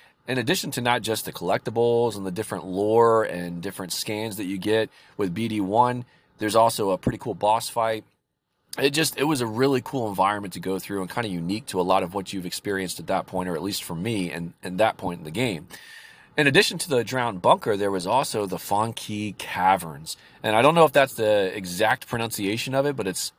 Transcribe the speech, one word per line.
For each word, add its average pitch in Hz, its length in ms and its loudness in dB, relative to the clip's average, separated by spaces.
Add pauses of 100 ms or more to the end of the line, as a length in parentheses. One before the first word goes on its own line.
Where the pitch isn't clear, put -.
(280)
in 131 100 -2
addition 143 340 0
to 127 100 -4
not 120 200 2
just 107 240 -2
the - 80 -10
collectibles 117 840 2
and 98 100 -6
the 95 60 -4
different 90 340 -6
lore 110 580 4
and 87 380 -6
different 95 300 -8
scans 107 460 -6
that 104 80 -6
you 98 120 -4
get 104 320 2 (280)
with 95 160 -2
B 113 140 -2
D 110 120 -2
one, 120 460 2 (320)
there's 107 180 0
also 113 360 4
a 92 60 0
pretty - 200 -2
cool 107 180 -6
boss 107 320 0
fight. 113 380 -2 (720)
It 139 120 4
just, 147 260 0
it 131 80 2
was 147 160 0
a 120 40 0
really 123 360 2
cool 120 260 -4
environment 98 460 0
to 92 60 -10
go 92 200 -2
through 98 220 -4
and 90 80 -6
kinda 117 200 -4
unique 90 380 -4
to 92 140 -2
a - 20 4
lot 92 200 4
of 87 100 -6
what 98 180 -6
you've 92 140 -6
experienced 95 540 -4
at 85 80 -14
that 95 200 -2
point, 92 220 -4
or 87 60 -2
at 76 60 -4
least 101 220 -6
for 87 120 -8
me, 95 360 -4
and, 85 220 -8 (100)
and 92 160 -6
that 110 180 2
point 87 220 -6
in 85 60 -14
the 78 60 -10
game. 98 360 -4 (680)
In 151 120 2
addition 170 320 2
to - 100 -8
the 123 140 2
Drowned 113 400 -4
Bunker, 120 340 4
there 101 140 0
was 92 160 -2
also 113 400 0
the 92 100 -6
Fonqi 104 800 -4
Caverns. 87 800 0 (240)
And 107 140 2
I 117 80 6
don't 151 100 8
know 170 120 8
if 143 60 4
that's 135 220 4
the 104 420 2
exact 104 520 -2
pronunciation 117 680 -4
of 139 140 0
it, 143 80 -2
but 110 100 -4
it's - 340 -6